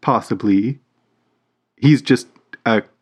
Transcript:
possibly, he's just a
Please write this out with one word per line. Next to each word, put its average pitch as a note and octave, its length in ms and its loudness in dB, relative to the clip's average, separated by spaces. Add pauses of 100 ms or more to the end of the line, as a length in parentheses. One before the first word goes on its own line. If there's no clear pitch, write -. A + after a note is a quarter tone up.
possibly, A2 760 -2 (960)
he's C#3+ 260 2
just - 260 0 (380)
a A2 180 0 (180)